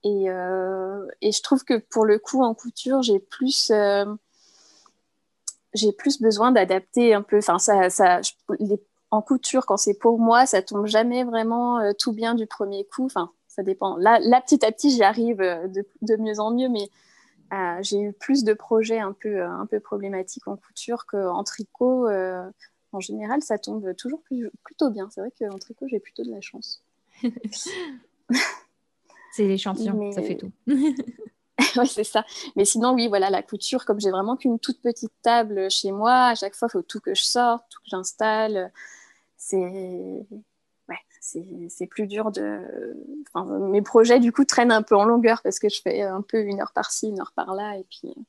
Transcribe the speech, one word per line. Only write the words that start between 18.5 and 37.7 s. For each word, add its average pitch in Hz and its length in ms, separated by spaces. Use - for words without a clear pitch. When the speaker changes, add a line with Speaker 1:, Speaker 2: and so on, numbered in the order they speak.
Speaker 1:
projets 220 480
un 202 120
peu, 202 280
euh, 175 100
un 185 160
peu 208 140
problématiques 196 680
en 202 100
couture - 500
qu'en 190 380
tricot. 247 640
Euh, 185 400
en 196 80
général, 214 420
ça 214 160
tombe 202 380
toujours 285 260
plus, 240 260
plutôt - 260
bien. 202 200
C'est - 100
vrai 220 180
qu'en 196 200
tricot, - 300
j'ai 233 100
plutôt - 240
de 240 80
la 202 100
chance. - 420
<laughs> 247 60
Speaker 2:
C'est 208 140
l'échantillon, 196 480
Speaker 1:
Mais 202 180
Speaker 2:
ça 202 100
fait 208 140
tout. 196 140
Speaker 1:
<laughs> 247 60
Oui, 247 120
c'est 214 160
ça. - 200
Mais 202 100
sinon, 240 300
oui, 233 140
voilà, 196 220
la 190 120
couture, - 420
comme 208 160
j'ai 196 120
vraiment 202 240
qu'une 233 240
toute - 200
petite 233 320
table 214 480
chez 196 200
moi, 240 380
à 233 80
chaque 196 180
fois, 233 140
il - 40
faut 180 100
tout - 180
que 190 140
je - 100
sorte, 240 440
tout - 140